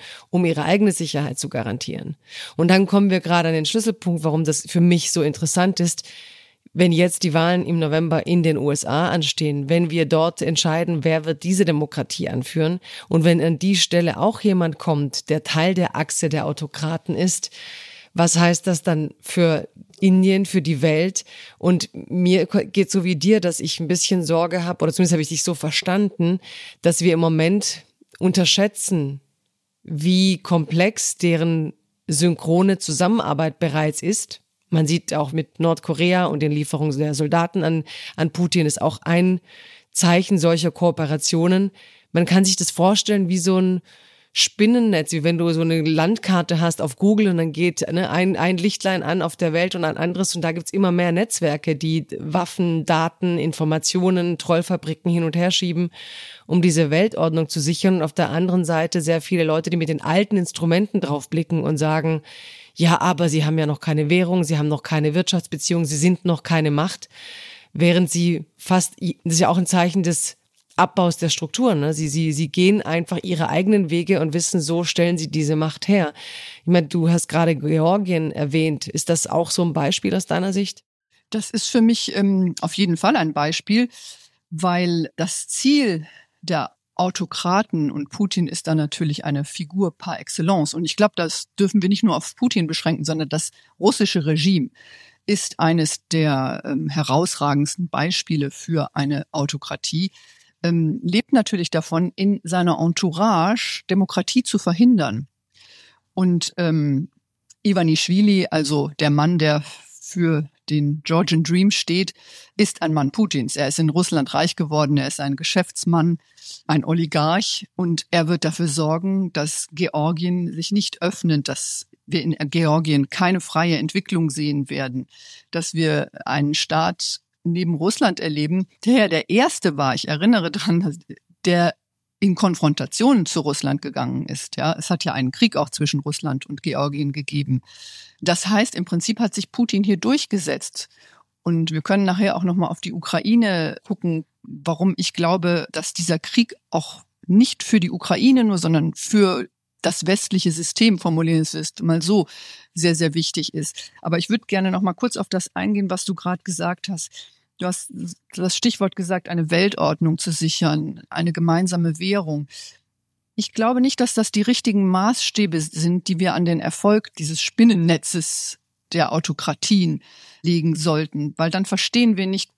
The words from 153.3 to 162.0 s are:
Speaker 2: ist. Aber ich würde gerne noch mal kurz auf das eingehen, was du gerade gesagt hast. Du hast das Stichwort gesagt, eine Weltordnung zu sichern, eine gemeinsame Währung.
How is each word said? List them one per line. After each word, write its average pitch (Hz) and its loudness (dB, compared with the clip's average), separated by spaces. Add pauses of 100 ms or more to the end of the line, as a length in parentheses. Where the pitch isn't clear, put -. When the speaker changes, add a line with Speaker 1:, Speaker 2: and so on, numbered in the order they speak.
Speaker 2:
ist. - -8 (120)
Aber 170 0
ich 180 -6
würde 220 -2
gerne 190 0
noch 185 -2
mal 185 0
kurz - -4
auf 196 -6
das - -6
eingehen, 196 -2
was 185 -6
du 190 -4
gerade 180 -6
gesagt 175 -6
hast. 185 -8 (480)
Du 180 -4
hast - -6 (420)
das 180 -2
Stichwort 202 -2
gesagt, 180 -4
eine 165 -2
Weltordnung 165 2
zu - -6
sichern, 156 -2
eine 170 -2
gemeinsame 165 0
Währung. 165 -2 (880)